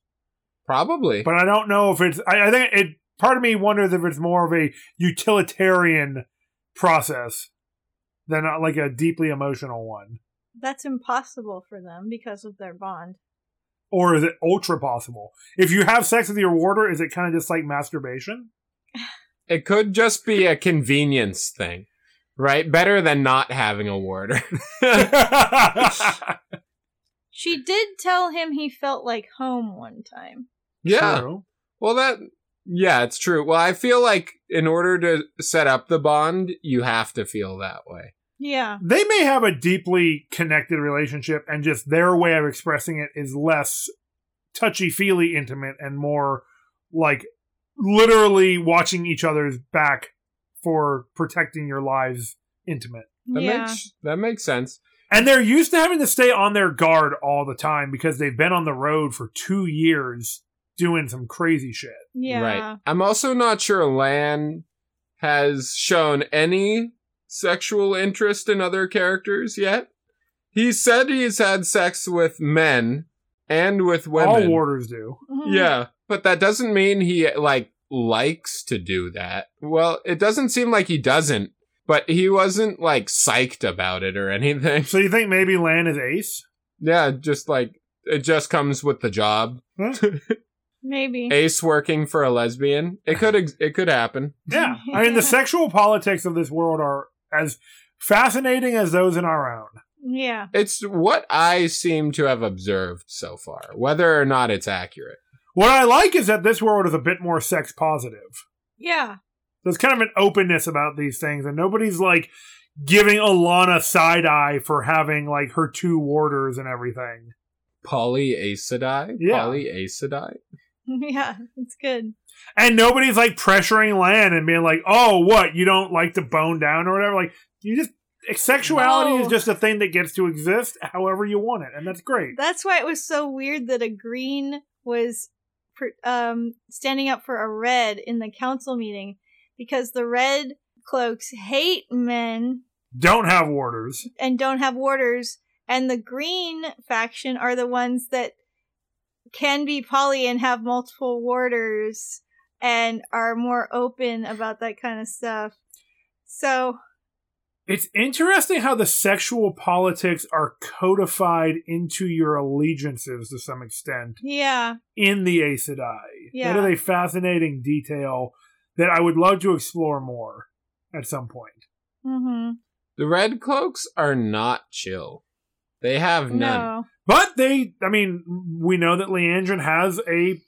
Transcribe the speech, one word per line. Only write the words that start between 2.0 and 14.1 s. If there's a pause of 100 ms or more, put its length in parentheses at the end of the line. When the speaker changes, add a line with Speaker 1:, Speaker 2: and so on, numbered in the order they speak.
Speaker 2:
it's,
I,
I
think
it, (320)
part
of
me
wonders
if
it's
more
of
a (260)
utilitarian (500)
process (800)
than,
uh,
like,
a
deeply
emotional
one. (360)
Speaker 3:
That's
impossible
for
them
because
of
their
bond. (760)
Speaker 2:
Or